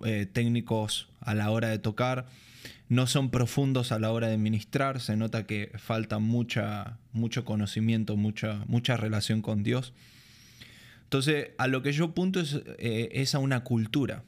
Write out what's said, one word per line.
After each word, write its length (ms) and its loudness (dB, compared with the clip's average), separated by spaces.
eh, 220 0
técnicos 840 0
a 140 -2
la 160 2
hora 180 2
de 100 -2
tocar, 480 -2
no 200 4
son 220 2
profundos 600 2
a 60 0
la 140 0
hora 160 0
de 100 2
ministrar, 600 0
se 160 -2
nota 300 -2
que 300 -6
falta 440 -2
mucha, 800 -2
mucho 320 -2
conocimiento, 720 0
mucha, 520 -2
mucha 280 2
relación 460 0
con 220 0
Dios. 280 0
Entonces, 460 2
a 80 2
lo 160 0
que 100 0
yo 140 2
apunto 340 0
es, 200 -2
eh, 340 -2
es 220 0
a 40 2
una 260 2
cultura, 640 0